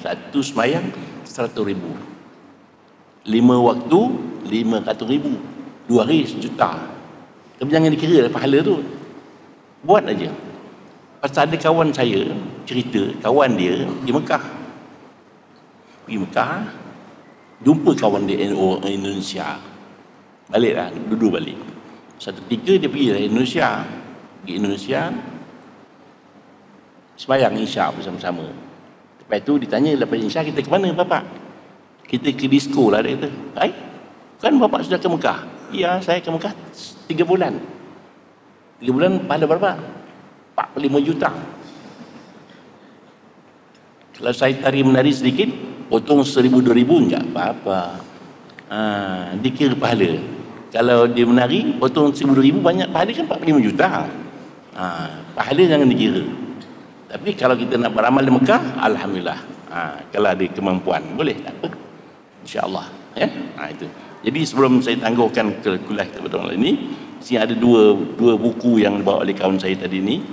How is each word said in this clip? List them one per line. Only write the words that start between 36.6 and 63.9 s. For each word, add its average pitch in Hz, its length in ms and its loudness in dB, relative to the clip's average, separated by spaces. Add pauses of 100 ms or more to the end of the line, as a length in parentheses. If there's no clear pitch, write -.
tiga 160 160 -2
bulan." 170 400 0 (1200)
"Tiga 120 160 0
bulan 185 320 2
pahala 156 160 2
berapa?" 175 260 2 (880)
"Empat - 160 -4
puluh 135 160 -4
lima 139 160 2
juta." 151 240 0 (3000)
"Kalau 120 160 -4
saya 135 240 2
tarik 135 240 2
menari 131 320 6
sedikit, 127 400 0 (320)
potong 135 400 2
seribu, 127 400 4
dua 120 80 6
ribu, 123 240 6
enggak 85 320 2
apa-apa." 90 720 -4 (720)
Ha, 107 60 -4 (580)
dikira 127 400 0
pahala. 85 400 2 (560)
Kalau 120 320 6
dia 120 240 4
menari, 127 480 2
potong 143 320 2
seribu, 139 320 4
dua 131 80 6
ribu, 175 80 4
banyak 180 320 2
pahala 190 240 0
kan 320 160 -4
empat 240 80 -4
puluh 165 160 2
lima 143 80 6
juta. 101 480 0 (600)
Ha, 85 400 -8 (240)
pahala 143 320 4
jangan 151 160 4
dikira. 107 400 2 (880)
Tapi 113 240 -4
kalau 127 240 2
kita 120 160 -2
nak 117 160 0
beramal 123 320 4
di 135 80 2
Mekah, 131 480 2
alhamdulillah. 98 560 -2 (320)
Ha, 76 320 -8 (160)
kalau 101 160 2
ada 92 160 0
kemampuan, 92 560 -2 (160)
boleh, 139 240 -2
tak - 160 -12
apa. - 160 -10 (720)
InsyaAllah, 92 400 -6 (320)
ya. - 80 0 (320)
Ha, 73 80 -8
itu. 76 160 -12 (400)